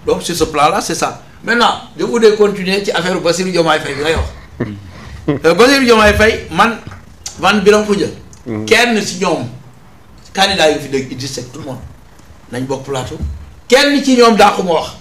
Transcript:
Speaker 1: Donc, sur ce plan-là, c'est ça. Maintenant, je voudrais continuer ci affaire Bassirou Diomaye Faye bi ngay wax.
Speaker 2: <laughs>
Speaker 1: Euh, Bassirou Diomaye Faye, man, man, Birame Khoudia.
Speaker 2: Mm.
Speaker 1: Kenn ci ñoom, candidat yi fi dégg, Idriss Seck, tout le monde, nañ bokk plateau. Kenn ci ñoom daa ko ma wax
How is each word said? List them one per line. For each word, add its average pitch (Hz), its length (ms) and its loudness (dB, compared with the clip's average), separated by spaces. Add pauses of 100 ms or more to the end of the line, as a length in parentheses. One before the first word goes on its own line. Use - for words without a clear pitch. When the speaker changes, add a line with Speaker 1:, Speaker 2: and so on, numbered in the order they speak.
Speaker 1:
Donc, 165 160 -2
sur 180 120 -6
ce 160 100 0
plan-là, 151 360 0
c'est 175 160 -6
ça. 135 260 -4 (220)
Maintenant, 220 300 2 (240)
je 170 60 -2
voudrais 220 300 4
continuer 196 500 0
ci 202 60 -4
affaire 175 300 -2
Bassirou 170 300 -2
Diomaye 165 300 2
Faye 143 140 -8
bi 135 80 -6
ngay 160 120 0
wax. - 560 -8
Speaker 2:
<laughs> 101 80 -12 (500)
Speaker 1:
Euh, 151 260 2
Bassirou 262 300 4
Diomaye 214 300 4
Faye, 220 360 2
man, 214 280 0 (640)
man, 196 200 2
Birame 208 260 4
Khoudia. 175 220 0 (380)
Speaker 2:
Mm. 110 180 -6
Speaker 1:
Kenn 226 360 2
ci - 200 -8
ñoom, 160 260 -2 (880)
candidat 185 380 2
yi 139 80 -2
fi 131 80 -12
dégg, 131 240 -4
Idriss 127 200 -12
Seck, 123 200 -12
tout 143 80 -16
le 151 60 -14
monde, 131 120 -12 (720)
nañ 123 160 -8
bokk 131 180 -6
plateau. 135 320 -8 (520)
Kenn 285 340 4
ci 262 140 2
ñoom 233 200 6
daa 202 200 6
ko 190 80 -4
ma 175 80 0
wax - 160 -2 (120)